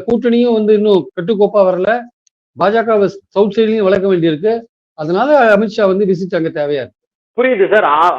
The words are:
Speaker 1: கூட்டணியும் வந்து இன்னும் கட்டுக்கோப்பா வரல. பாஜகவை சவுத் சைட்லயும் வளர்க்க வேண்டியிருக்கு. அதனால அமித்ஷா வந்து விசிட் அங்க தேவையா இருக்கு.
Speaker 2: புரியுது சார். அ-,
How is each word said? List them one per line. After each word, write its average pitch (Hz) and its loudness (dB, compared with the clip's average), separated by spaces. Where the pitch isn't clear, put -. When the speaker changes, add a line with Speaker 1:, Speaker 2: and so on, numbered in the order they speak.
Speaker 1:
கூட்டணியும் 240 0
வந்து 214 2
இன்னும் 202 2
கட்டுக்கோப்பா 196 0
வரல. 185 -2
பாஜகவை 214 0
சவுத் 202 -2
சைட்லயும் 220 0
வளர்க்க 196 0
வேண்டியிருக்கு. 170 -2
அதனால 180 -4
அமித்ஷா 208 0
வந்து 190 0
விசிட் 185 -4
அங்க 160 -2
தேவையா 147 -4
இருக்கு. - -14
Speaker 2:
புரியுது 240 2
சார். 202 4
அ-, 156 2